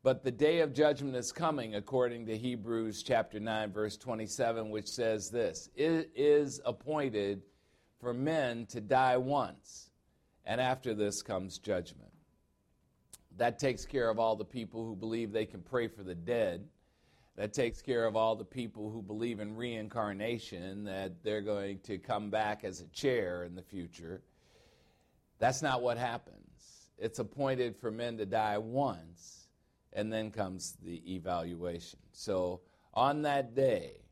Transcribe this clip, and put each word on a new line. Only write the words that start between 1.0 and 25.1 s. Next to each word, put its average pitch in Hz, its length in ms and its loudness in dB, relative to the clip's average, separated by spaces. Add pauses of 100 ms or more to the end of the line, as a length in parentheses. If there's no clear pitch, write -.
is 123 160 -4
coming, 143 420 -2
according 117 540 0
to 110 100 -2
Hebrews 113 640 -2
chapter 110 380 0
nine, 110 320 -2
verse 104 260 -2
twenty-seven, 113 720 -2
which 107 180 -4
says 110 440 0
this, 110 420 0
"It 160 400 2
is 147 500 6
appointed 110 800 0 (580)
for 120 140 -4
men 127 540 0
to 123 120 -6
die 127 380 6
once, 127 720 -2 (560)
and 117 160 0
after 131 320 0
this 104 300 0
comes 95 340 -4
judgment." 87 540 -4 (1300)
That 117 200 2
takes 127 260 0
care 123 240 2
of 110 120 2
all 113 160 6
the 104 100 -6
people 113 400 -6
who 113 100 -6
believe 113 360 -2
they 107 160 2
can 92 160 -14
pray 120 240 0
for 104 160 -10
the 90 100 -6
dead. 95 560 0 (680)
That 107 180 -4
takes 117 280 0
care 117 240 2
of 107 100 2
all 110 200 4
the 104 100 -10
people 107 460 -6
who 113 100 -8
believe 110 380 -4
in 107 160 -6
reincarnation, 107 1300 -4
that 95 400 -6
they're 107 180 0
going 101 380 -4
to 101 180 -6
come 104 320 -4
back 104 340 0
as 90 160 -6
a 82 100 -16
chair 95 540 0
in 87 120 -10
the 90 80 -12
future. 85 580 -10 (1160)